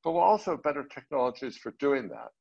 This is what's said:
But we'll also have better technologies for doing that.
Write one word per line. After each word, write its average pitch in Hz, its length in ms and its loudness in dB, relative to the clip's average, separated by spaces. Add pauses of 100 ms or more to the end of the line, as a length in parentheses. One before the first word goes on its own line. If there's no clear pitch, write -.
But 165 100 -2
we'll 170 80 2
also 202 300 4
have 139 120 -4
better 143 200 -2
technologies 127 720 -4
for - 220 -12
doing 139 300 0
that. 117 200 -14 (120)